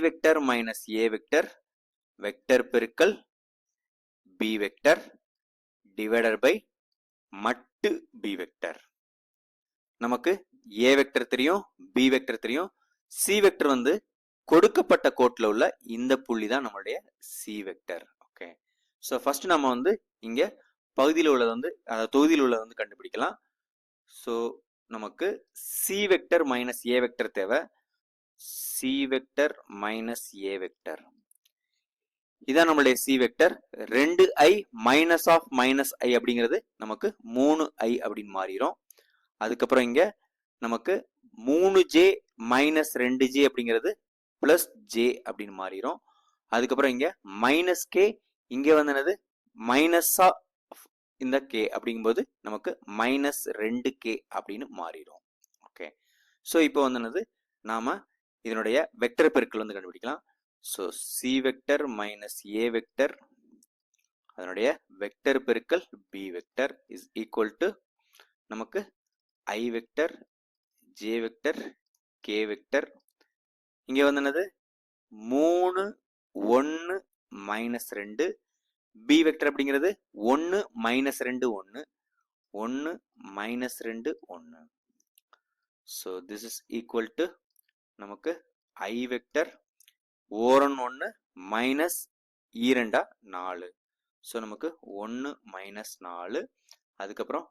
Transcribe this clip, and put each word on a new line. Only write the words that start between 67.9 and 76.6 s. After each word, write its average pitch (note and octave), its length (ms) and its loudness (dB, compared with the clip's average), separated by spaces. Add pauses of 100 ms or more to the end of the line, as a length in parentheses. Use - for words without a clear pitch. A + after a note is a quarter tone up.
நமக்கு A2+ 280 -8 (640)
I G#2+ 160 -6 (120)
vector, C3 320 -4 (920)
J A2 240 -4
vector, C#3 300 -6 (720)
K G#2+ 120 -2 (120)
vector. - 320 -4 (1080)
இங்க C3+ 180 0
வந்து C#3+ 140 0
என்னது? C#3+ 220 -2 (880)
மூணு, F3+ 500 2 (720)
ஒன்னு, D#3+ 420 -2 (520)